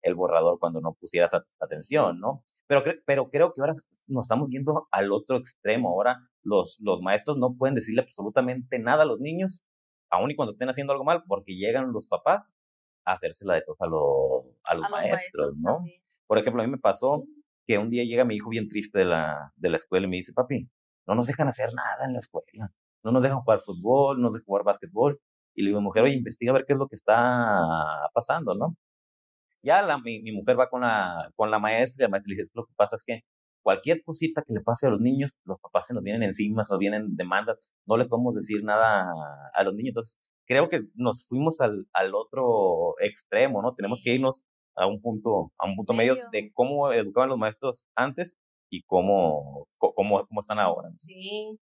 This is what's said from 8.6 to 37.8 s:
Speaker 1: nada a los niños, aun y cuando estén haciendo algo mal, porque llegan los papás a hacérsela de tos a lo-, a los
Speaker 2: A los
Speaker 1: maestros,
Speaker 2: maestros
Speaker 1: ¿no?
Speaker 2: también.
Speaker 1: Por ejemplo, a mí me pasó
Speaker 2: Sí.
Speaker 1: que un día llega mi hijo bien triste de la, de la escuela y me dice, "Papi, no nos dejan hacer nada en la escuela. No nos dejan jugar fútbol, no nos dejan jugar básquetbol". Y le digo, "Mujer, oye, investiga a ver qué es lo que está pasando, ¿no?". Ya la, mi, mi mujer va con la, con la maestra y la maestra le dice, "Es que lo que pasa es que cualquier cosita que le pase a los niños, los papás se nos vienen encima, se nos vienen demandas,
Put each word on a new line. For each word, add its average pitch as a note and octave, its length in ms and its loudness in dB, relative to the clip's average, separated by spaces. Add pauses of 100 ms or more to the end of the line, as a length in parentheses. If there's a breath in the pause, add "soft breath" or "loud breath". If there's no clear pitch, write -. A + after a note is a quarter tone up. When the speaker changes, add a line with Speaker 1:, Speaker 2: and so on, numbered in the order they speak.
Speaker 1:
nada B2 240 2
a D#3 40 6
los A#2 140 -4
niños, F3+ 420 -6 (480)
aun G2 200 2
y D3 60 -6
cuando A#2+ 160 -2
estén A#2+ 160 -6
haciendo C#3 240 -4
algo C3+ 120 -2
mal, E3 240 2
porque G2 280 -4
llegan A#2+ 360 -2
los G#2+ 140 -6
papás F#3+ 480 -2 (500)
a F#2 100 -2
hacérsela F2+ 400 -4
de D#2+ 80 2
tos - 180 -12
a F2+ 60 -2
lo-, C#2 580 0 (200)
a E2 100 0
los A2 100 -6
Speaker 2:
A - 40 -4
los - 20 -4
Speaker 1:
maestros, - 220 -2
Speaker 2:
maestros E3 480 -4
Speaker 1:
¿no? F#2 160 0
Speaker 2:
también. F3 260 -12 (240)
Speaker 1:
Por A2 120 4
ejemplo, A#2 240 0
a A2 40 -2
mí B2 40 -2
me C#3 80 -6
pasó C3 480 0
Speaker 2:
Sí. - 160 -20 (240)
Speaker 1:
que A2 120 2
un A2 120 -2
día A#2+ 140 0
llega A#2+ 200 2
mi A2+ 120 -2
hijo G#2 140 -8
bien A2 180 -4
triste G#2 320 -4
de F#2 40 6
la, D#2 520 -2
de F2 140 -2
la E2 60 0
escuela F#2 300 0
y F#2 40 -2
me F#2 60 -2
dice, F2+ 160 -8
"Papi, B2+ 360 -2 (380)
no G2 80 0
nos A#2+ 120 2
dejan C3 220 0
hacer A#2 260 -4
nada - 300 -4
en C3+ 100 -4
la - 60 -4
escuela. - 500 -10 (340)
No A2+ 80 0
nos B2+ 100 4
dejan C3+ 180 0
jugar G#2+ 200 4
fútbol, B2+ 580 2
no B2 60 2
nos A2 100 2
dejan A2+ 120 -12
jugar G2+ 180 0
básquetbol". G2+ 560 0 (340)
Y G2 80 -2
le G2 80 2
digo, G#2 100 2
"Mujer, G#2 240 2
oye, C#3 120 4
investiga A#2+ 360 -2
a - 20 4
ver C3 120 2
qué C#3+ 80 0
es C3+ 40 0
lo C#3 100 -2
que A2 80 -16
está A#2 640 4 (540)
pasando, C3 400 -2
¿no?". D3 220 -4 (840)
Ya F3 200 4
la, D#3 160 0
mi, A#2 240 -8
mi A2 100 -10
mujer G#2+ 260 0
va B2+ 120 4
con B2 120 -4
la, F#2+ 540 -2
con G#2+ 140 0
la G#2+ 80 2
maestra A#2 440 0
y A#2+ 40 4
la G#2 40 2
maestra G2+ 180 -4
le G2 60 -6
dice, G#2 80 -8
"Es E2 80 -10
que A#2 100 -12
lo - 60 -12
que - 100 -20
pasa G#2 200 2
es - 80 -12
que A#2 180 -8 (400)
cualquier D#3+ 420 2
cosita D#3+ 380 -4
que A#2 120 -6
le G#2+ 80 -2
pase A#2 240 0
a B2+ 40 6
los G#2 100 0
niños, C3+ 320 0 (120)
los F#2 160 -10
papás - 260 -2
se B2 80 -10
nos G#2 80 -4
vienen G#2 200 -2
encima, G#2 420 -2
se G#2 80 -4
nos F#2+ 80 0
vienen G#2 360 -2
demandas, F#2+ 420 -2 (280)